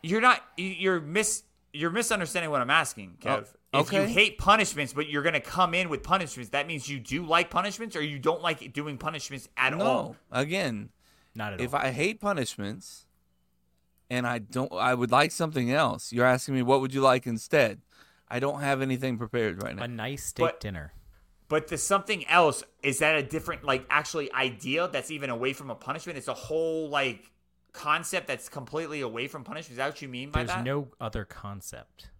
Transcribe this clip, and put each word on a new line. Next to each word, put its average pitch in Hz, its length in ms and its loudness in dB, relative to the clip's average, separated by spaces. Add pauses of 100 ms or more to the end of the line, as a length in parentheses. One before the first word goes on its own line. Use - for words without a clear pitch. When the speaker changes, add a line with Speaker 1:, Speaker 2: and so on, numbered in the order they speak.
Speaker 1:
You're 190 180 0
not. 247 220 6 (140)
you, 180 100 -4
you're 185 340 0
mis-, 185 400 0 (320)
you're 156 160 -2
misunderstanding 180 640 0
what 135 100 2
I'm 120 80 0
asking, 113 500 2
Kev. - 280 -2 (260)
Speaker 2:
Oh, 135 60 6
Speaker 1:
If - 120 2
you 196 100 4
Speaker 2:
okay. 208 120 2
Speaker 1:
hate 208 240 6
punishments, 190 560 4
but 147 160 -2
you're 147 140 0
gonna 156 180 2
come 175 320 2
in 180 160 0
with 139 140 -4
punishments, 156 480 -2
that 143 160 0
means 151 200 -8
you 139 120 -6
do 147 260 -4
like 170 240 4
punishments, 202 460 -4
or 156 80 -2
you 147 160 -4
don't 156 240 2
like 151 300 -2
doing 147 260 -6
punishments 147 580 -8
at 131 180 2
Speaker 2:
No, 170 100 -2
Speaker 1:
all. 240 300 0 (160)
Speaker 2:
again, 131 580 -2 (480)
Speaker 3:
Not 104 160 -6
at 90 80 -10
Speaker 2:
if 123 120 -4
Speaker 3:
all. 143 80 0
Speaker 2:
I 131 100 0
hate 175 300 -2
punishments 147 840 -4 (1040)
and 123 160 0
I 120 140 0
don't, 117 320 -4
I 120 220 2
would 120 180 0
like 143 200 6
something 151 400 0
else. 139 420 0
You're 120 120 4
asking 127 300 4
me, 131 60 2
"What 131 180 6
would 131 140 0
you 135 80 2
like 127 260 6
instead?" 117 540 2 (480)
I 123 100 -4
don't 143 220 -2
have 139 200 2
anything 131 360 0
prepared 107 440 -2
right 110 140 -6
now. 110 80 -6
Speaker 3:
A 120 40 -6
nice 120 360 -8
steak - 220 0
Speaker 1:
But - 140 -2
Speaker 3:
dinner. 85 340 -8 (540)
Speaker 1:
But 156 200 0
the 160 100 -4
something 196 500 0
else, 165 360 6 (180)
is 139 180 0
that 156 180 4
a 143 40 2
different, 156 420 -6
like, 131 280 0
actually 147 420 0
idea 131 540 -2
that's 143 240 -4
even 139 180 -6
away 123 240 -2
from 139 160 -12
a 110 60 -6
punishment? 156 420 -8
It's 123 100 -10
a 127 60 -4
whole, 160 560 -2
like, 135 420 -2 (400)
concept 165 540 -2
that's - 240 -6
completely 147 520 -6
away 120 260 -4
from 135 160 -12
punishment. 151 300 -12
Is 120 40 -12
that 135 120 -2
what - 120 -10
you 143 60 -10
mean 127 240 -8
by 156 80 0
Speaker 3:
There's 120 180 -2
Speaker 1:
that? 120 60 -4
Speaker 3:
no 139 240 -2 (120)
other 113 240 -6
concept. - 840 -14 (100)